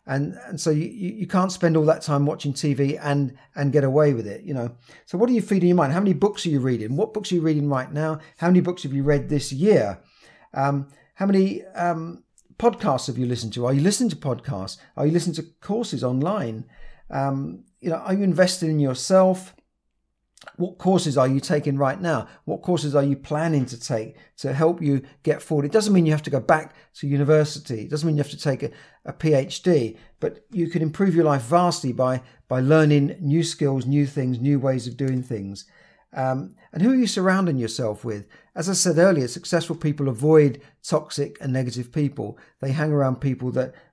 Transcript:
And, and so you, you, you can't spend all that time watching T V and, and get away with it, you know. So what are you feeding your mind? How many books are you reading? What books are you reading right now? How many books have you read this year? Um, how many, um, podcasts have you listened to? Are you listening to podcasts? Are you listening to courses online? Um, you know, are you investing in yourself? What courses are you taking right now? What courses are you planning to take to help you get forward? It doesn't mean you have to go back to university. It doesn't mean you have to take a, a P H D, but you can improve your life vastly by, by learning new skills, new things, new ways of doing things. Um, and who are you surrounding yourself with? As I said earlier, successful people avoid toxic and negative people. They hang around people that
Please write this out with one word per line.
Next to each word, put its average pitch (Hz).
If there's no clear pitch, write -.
And, 139
and 151
so 165
you, 156
you, 202
you 202
can't 185
spend 165
all 156
that 156
time 143
watching 147
T 143
V 139
and, 143
and 143
get 143
away 147
with 113
it, 101
you 156
know. 120
So -
what 240
are 247
you 214
feeding 180
your 180
mind? 143
How 175
many 196
books 202
are 175
you 143
reading? 123
What 214
books 208
are 180
you 170
reading 151
right 135
now? 156
How 170
many 180
books 180
have 135
you 139
read 143
this 147
year? 135
Um, 139
how 190
many, 196
um, 170
podcasts 156
have 120
you 123
listened 120
to? 120
Are 127
you 139
listening 202
to 151
podcasts? 110
Are 143
you 156
listening 170
to 160
courses 202
online? 131
Um, 139
you 170
know, 160
are 185
you 202
investing 180
in 156
yourself? 185
What -
courses 160
are 131
you 135
taking 147
right 139
now? 160
What -
courses 147
are 143
you 143
planning 151
to 117
take -
to 139
help 160
you 139
get 147
forward? 147
It 143
doesn't 208
mean 175
you 156
have 151
to 151
go 131
back 156
to 143
university. 143
It -
doesn't 151
mean 156
you 147
have 139
to 151
take 135
a, 123
a 139
P 156
H -
D, 139
but -
you 170
can 160
improve 165
your 165
life 139
vastly 165
by, 127
by 127
learning 147
new 156
skills, 139
new 143
things, 127
new 139
ways 131
of 120
doing 131
things. 101
Um, 165
and 160
who 247
are 262
you 247
surrounding 185
yourself 113
with? 104
As 165
I 196
said 175
earlier, 165
successful -
people 147
avoid 143
toxic -
and 135
negative 123
people. 131
They 135
hang 151
around 135
people 127
that 127